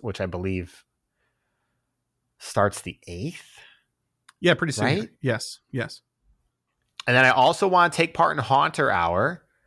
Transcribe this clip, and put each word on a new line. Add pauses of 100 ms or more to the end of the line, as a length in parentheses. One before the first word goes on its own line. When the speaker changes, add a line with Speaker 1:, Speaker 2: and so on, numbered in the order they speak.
Speaker 1:
which
I
believe (1500)
starts
the
eighth. (840)
Speaker 2:
Yeah,
pretty
soon.
Speaker 1:
Right? (120)
Speaker 2:
Yes, (100)
yes. (1040)
Speaker 1:
And
then
I
also
wanna
take
part
in
Haunter
Hour, (220)